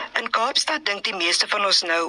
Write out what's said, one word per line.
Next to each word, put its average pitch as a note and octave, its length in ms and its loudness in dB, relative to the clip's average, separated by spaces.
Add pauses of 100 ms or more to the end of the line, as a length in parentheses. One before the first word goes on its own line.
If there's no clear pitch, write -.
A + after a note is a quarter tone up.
(180)
In A#3 120 -2
Kaapstad C#4 560 0
dink G3+ 180 -2
die A3 120 -2
meeste F3 320 0
van G3+ 180 2
ons F#3 200 4
nou E3+ 240 2